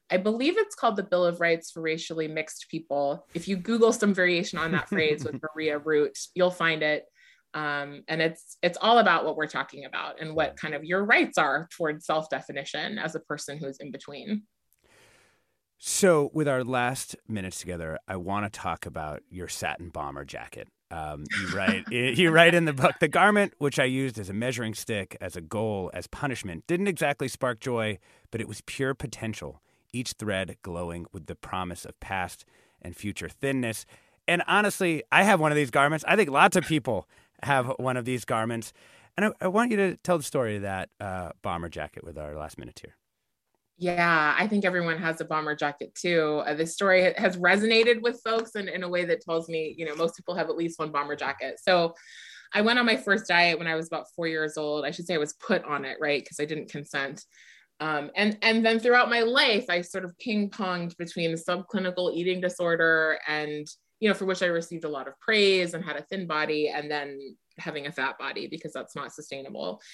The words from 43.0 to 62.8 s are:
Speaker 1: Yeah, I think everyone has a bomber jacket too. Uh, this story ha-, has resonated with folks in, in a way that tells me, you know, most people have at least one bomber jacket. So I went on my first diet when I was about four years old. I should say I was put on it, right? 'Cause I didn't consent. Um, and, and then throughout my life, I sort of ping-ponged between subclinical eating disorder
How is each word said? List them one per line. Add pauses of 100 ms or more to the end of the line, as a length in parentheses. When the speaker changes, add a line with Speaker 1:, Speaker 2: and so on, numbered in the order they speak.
Speaker 1:
Yeah,
I
think
everyone
has
a
bomber
jacket
too.
Uh,
this
story
ha-,
has
resonated
with
folks
in,
in
a
way
that
tells
me,
you
know,
most
people
have
at
least
one
bomber
jacket.
So (600)
I
went
on
my
first
diet
when
I
was
about
four
years
old.
I
should
say
I
was
put
on
it,
right?
'Cause
I
didn't
consent. (560)
Um,
and,
and
then
throughout
my
life,
I
sort
of
ping-ponged
between
subclinical
eating
disorder